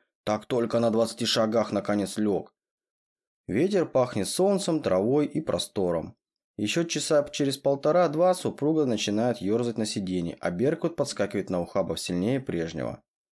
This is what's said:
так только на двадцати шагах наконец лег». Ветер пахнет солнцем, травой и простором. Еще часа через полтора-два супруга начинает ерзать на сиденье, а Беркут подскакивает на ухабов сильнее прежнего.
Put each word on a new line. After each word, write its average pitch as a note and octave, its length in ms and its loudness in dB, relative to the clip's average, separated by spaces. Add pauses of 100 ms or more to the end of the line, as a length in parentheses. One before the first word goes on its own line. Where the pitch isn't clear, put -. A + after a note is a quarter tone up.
(240)
так G#2+ 200 -2
только A#2 360 0
на A#2 100 4
двадцати A2+ 340 0
шагах A2 480 2
наконец G2+ 460 0
лег». G#2 340 0 (920)
Ветер E3 400 2
пахнет A#2+ 420 0
солнцем, F#3 540 0
травой A2 420 2
и D#3 160 -4
простором. F2 760 -2 (440)
Еще G#2 260 0
часа D3 460 0
через C#3 260 0
полтора-два D#3 800 2
супруга D3+ 500 0
начинает A2+ 540 0
ерзать A#2 400 0
на A2 80 0
сиденье, F#2 540 -4
а F2+ 100 -2
Беркут D#3 440 0
подскакивает G#2 540 -2
на F2+ 140 0
ухабов E2+ 380 -4
сильнее G2+ 400 -2
прежнего. E2+ 640 -6 (300)